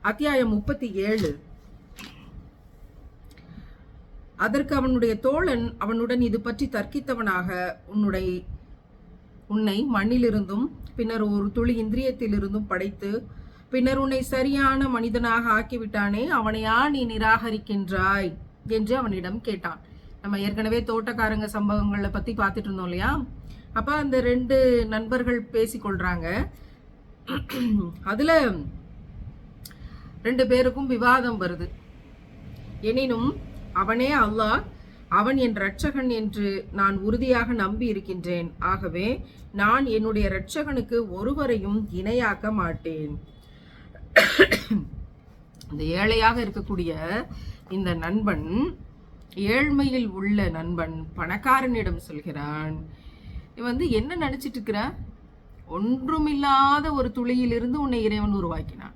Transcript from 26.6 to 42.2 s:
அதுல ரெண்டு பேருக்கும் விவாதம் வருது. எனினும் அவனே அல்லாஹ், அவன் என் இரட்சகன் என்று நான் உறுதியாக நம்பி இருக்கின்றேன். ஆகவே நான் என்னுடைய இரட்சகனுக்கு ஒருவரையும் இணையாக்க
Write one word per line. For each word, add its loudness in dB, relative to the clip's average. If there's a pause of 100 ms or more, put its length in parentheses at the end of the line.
அதுல 4 (1700)
ரெண்டு 4
பேருக்கும் 4
விவாதம் 4
வருது. -4 (1120)
எனினும் 2 (380)
அவனே 2
அல்லாஹ், 4 (440)
அவன் 4
என் 4
இரட்சகன் -2
என்று -2
நான் 2
உறுதியாக 0
நம்பி -2
இருக்கின்றேன். -4
ஆகவே -2 (280)
நான் 4
என்னுடைய 2
இரட்சகனுக்கு -2
ஒருவரையும் 0
இணையாக்க 0